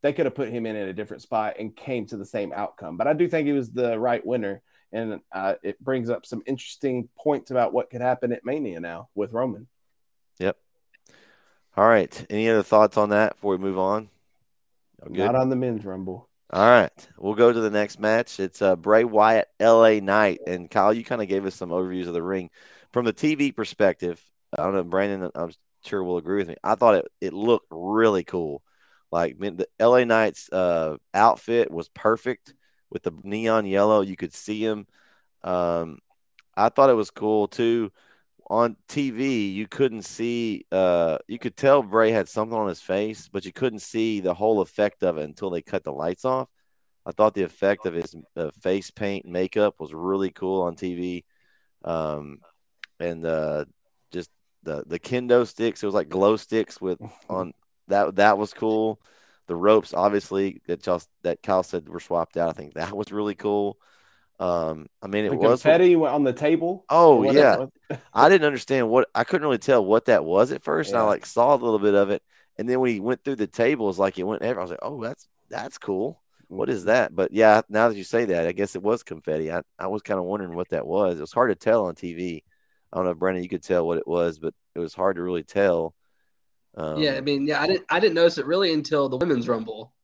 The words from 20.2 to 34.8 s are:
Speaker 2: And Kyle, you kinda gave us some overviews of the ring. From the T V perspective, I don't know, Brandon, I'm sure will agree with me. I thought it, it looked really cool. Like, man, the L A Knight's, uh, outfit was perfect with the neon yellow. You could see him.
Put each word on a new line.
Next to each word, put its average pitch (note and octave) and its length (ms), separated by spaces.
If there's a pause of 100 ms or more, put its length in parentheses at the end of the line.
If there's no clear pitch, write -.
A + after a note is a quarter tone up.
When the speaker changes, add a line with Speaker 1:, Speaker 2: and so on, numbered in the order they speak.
Speaker 2:
And F2 240
Kyle, G#2 240
you A#2 100
kinda A#2 220
gave G2 220
us F#2 80
some F2+ 140
overviews F2+ 380
of E2+ 60
the E2+ 100
ring. F#2 280 (400)
From B2 140
the A2 80
T D#3 220
V C#3+ 160
perspective, F#2 680 (380)
I D2+ 60
don't F#2+ 100
know, F#2+ 100
Brandon, F#2+ 520
I'm E2 160 (340)
sure G2 180
will F2+ 140
agree E2+ 220
with F#2 80
me. E2 160
I G#2 100
thought A2 220
it, E2+ 100 (160)
it F#2 120
looked G#2+ 360
really G2 540
cool. D#2 400 (480)
Like, E2 280
man, F#2 180
the F#2 100 (120)
L A#2 160
A B2 100
Knight's, A2 460
uh, E2+ 460 (160)
outfit A2+ 560
was E2 200
perfect - 680 (340)
with - 140
the E2+ 100 (100)
neon A2 440
yellow. G2+ 340
You G2 160
could E2+ 160
see G#2+ 320
him. G#2+ 220 (560)